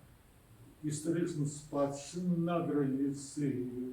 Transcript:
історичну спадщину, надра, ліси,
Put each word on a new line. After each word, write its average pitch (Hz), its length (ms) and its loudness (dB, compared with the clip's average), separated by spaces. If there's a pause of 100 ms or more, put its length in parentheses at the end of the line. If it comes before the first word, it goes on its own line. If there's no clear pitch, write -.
(840)
історичну 156 640 0
спадщину, 165 920 0
надра, 156 480 2
ліси, 135 840 0 (260)